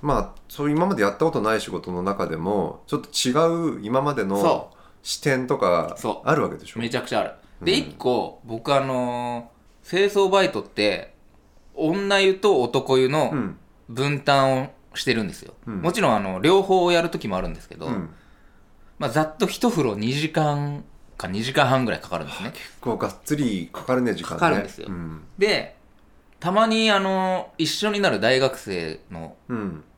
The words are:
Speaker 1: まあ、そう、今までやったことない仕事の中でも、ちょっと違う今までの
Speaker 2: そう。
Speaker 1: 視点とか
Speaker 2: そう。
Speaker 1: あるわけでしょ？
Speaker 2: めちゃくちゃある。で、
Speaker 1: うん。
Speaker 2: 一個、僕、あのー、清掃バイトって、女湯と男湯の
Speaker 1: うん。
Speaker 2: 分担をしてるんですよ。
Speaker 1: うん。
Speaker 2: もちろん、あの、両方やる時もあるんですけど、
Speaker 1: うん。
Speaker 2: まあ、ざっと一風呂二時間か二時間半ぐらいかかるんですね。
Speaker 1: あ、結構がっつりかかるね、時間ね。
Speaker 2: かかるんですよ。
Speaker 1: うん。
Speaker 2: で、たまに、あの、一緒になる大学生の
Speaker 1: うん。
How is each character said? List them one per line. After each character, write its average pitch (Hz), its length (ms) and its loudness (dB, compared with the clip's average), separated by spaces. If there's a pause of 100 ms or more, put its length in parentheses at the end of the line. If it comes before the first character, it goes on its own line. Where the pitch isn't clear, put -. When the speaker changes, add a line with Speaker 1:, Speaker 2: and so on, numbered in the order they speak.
Speaker 1:
ま 143 160 2
あ、 95 120 -4 (180)
そ - 160 -6
う、 147 60 2
今 160 160 2
ま 196 80 0
で 117 80 2
や 101 80 4
っ 101 60 -8
た - 80 2
こ 160 60 4
と 135 100 -2
な 110 140 2
い 107 60 2
仕 - 100 -8
事 92 220 -6
の 87 100 -4
中 95 240 -2
で 80 100 -4
も、 85 500 -2
ち - 80 -6
ょ - 20 0
っ - 40 -2
と - 100 -18
違 160 680 0
う - 80 -10
今 123 180 0
ま 143 120 0
で 113 100 0
の 98 160 0
Speaker 2:
そ 143 320 2
う。 - 40 -20 (260)
Speaker 1:
視 - 200 -8
点 131 240 2
と 139 120 0
か 87 400 2
Speaker 2:
そ - 260 -4
う。 - 40 -2
Speaker 1:
あ 151 60 4
る 139 80 2
わ 87 80 0
け 76 60 -10
で - 100 -16
し - 100 -14
ょ？ 110 40 -8
Speaker 2:
め 117 100 -4
ち 123 60 -4
ゃ 120 60 -2
く - 60 -12
ち 127 60 -4
ゃ 107 60 2
あ - 40 0
る。 - 80 -8 (300)
で、 180 100 2
Speaker 1:
う - 40 4
ん。 - 20 4
Speaker 2:
一 - 180 -6
個、 - 480 -2
僕、 117 300 -2
あ 135 60 4
の 120 720 -4 (340)
ー、 - 40 -20
清 190 180 2
掃 202 240 4
バ 196 120 6
イ 180 80 2
ト 104 120 -6
っ - 20 -8
て、 101 500 -2 (600)
女 196 460 0
湯 190 140 6
と 190 280 4
男 131 360 2
湯 131 100 4
の 143 240 2
Speaker 1:
う 156 40 -2
ん。 101 220 -4 (300)
Speaker 2:
分 139 320 -2
担 135 440 4
を 139 60 -12 (240)
し - 100 -8
て 123 100 2
る 113 80 0
ん 98 60 -4
で 76 60 -10
す - 80 -16
よ。 - 120 -18 (120)
Speaker 1:
う 117 40 -10
ん。 98 100 -6
Speaker 2:
も 175 120 0
ち 208 80 -2
ろ 160 100 4
ん、 110 60 4
あ - 20 2
の、 95 220 -4
両 185 220 6
方 185 280 4
や 170 100 4
る 165 100 -2
時 165 180 -6
も 95 80 -2
あ 92 40 0
る 90 80 -4
ん 80 60 -8
で - 60 -14
す - 80 -20
け - 80 -18
ど、 80 100 -10
Speaker 1:
う - 40 -4
ん。 90 200 -6 (880)
Speaker 2:
ま 151 80 -4
あ、 131 40 -2
ざ 147 120 2
っ 156 140 -4
と - 100 2
一 - 240 0
風 160 140 0
呂 110 100 0
二 107 180 -2
時 151 200 -4
間 143 520 -2 (320)
か - 120 -10
二 98 140 -4
時 127 100 -6
間 139 160 4
半 131 160 2
ぐ 107 80 0
ら 80 60 -4
い - 20 -10
か - 80 -16
か 92 100 -4
る - 60 -6
ん - 20 -14
で - 60 -14
す - 100 -12
ね。 196 60 -8
Speaker 1:
あ、 151 40 -12
結 - 120 -16 (160)
構 113 160 -2
が 104 120 -4
っ - 60 -10 (100)
つ 151 120 -2
り 110 360 -2
か - 120 -12
か 127 100 0
る 127 60 2
ね、 120 140 2
時 85 100 -10
間 - 60 -8
ね。 80 100 -4
Speaker 2:
か - 0 -
か 160 100 2
る 95 80 2
ん 101 60 -2
で - 60 -12
す - 100 -16
よ。 - 80 -12
Speaker 1:
う - 20 -8
ん。 80 320 -10 (160)
Speaker 2:
で、 185 380 0 (640)
た 175 100 -2
ま 220 160 4
に、 220 240 2
あ 202 80 4
の、 185 600 0
一 156 100 2
緒 208 240 -2
に 202 80 -2
な 190 100 4
る 110 80 0
大 123 220 4
学 131 180 0
生 85 420 -6 (100)
の 82 260 -12 (120)
Speaker 1:
う 123 60 -6
ん。 90 300 -8 (140)